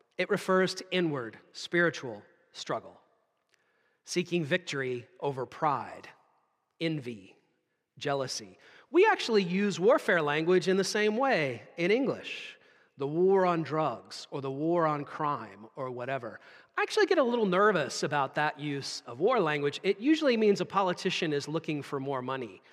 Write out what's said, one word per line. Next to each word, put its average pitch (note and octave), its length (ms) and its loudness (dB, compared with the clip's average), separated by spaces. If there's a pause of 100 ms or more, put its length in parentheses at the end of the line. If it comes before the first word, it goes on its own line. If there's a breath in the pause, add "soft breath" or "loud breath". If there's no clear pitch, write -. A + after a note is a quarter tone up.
(180)
it F3+ 120 -2
refers F#3 460 2
to - 160 -12
inward, C#3+ 460 -2 (160)
spiritual C#3 680 -2 (300)
struggle, G#2 480 -8 (1040)
seeking F3 400 -2
victory C3+ 640 -4 (140)
over C3 240 -4
pride, - 640 -4 (720)
envy, B2 560 -6 (600)
jealousy. C3 600 -6 (340 loud breath)
We F4+ 180 6
actually A#3 340 2
use F#3 360 0
warfare G3+ 420 4
language D#3+ 460 2
in F#3+ 80 4
the F#3+ 80 2
same G#3+ 320 0
way F3 460 0 (160)
in E3+ 120 0
English, G#3 680 -2 (400 soft breath)
the C#3 100 -4
war F#3 380 4
on E3+ 180 2
drugs C3+ 680 -4
or D3 120 -6
the C3+ 100 -4
war D#3+ 340 2
on D3 200 0
crime A2+ 640 -6 (100)
or C3 120 -6
whatever. B2 520 -8 (340 loud breath)
I F#4+ 60 0
actually G#4 240 2
get F4 140 2
a C#4+ 40 6
little A#3+ 220 2
nervous F3+ 560 4
about C#3+ 320 0
that D3+ 260 0
use C#3+ 460 -8
of A#2+ 140 -12
war A#3 200 4
language. D3 440 0
It G3 160 0
usually C#4+ 380 4
means G#3 220 4
a F3 60 -2
politician F3+ 680 0
is C#3+ 160 -2
looking D3+ 360 -4
for C#3 160 -6
more C3+ 240 -4
money. B2 500 -8